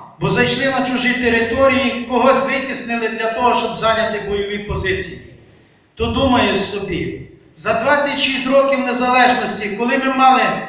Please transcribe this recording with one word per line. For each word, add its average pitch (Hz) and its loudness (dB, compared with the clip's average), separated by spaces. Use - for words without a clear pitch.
бо 196 0
зайшли 247 2
на 254 0
чужі 247 0
території, 247 2
когось 254 4
витіснили 240 -4
для 226 -4
того, 240 2
щоб 240 -2
зайняти 220 0
бойові 202 -4
позиції. 196 -6
То 226 -2
думаю 233 2
собі, 190 -4
за 220 -2
двадцять 285 0
шість 262 -2
років 269 4
незалежності, 247 0
коли 240 -2
ми 262 -2
мали 262 6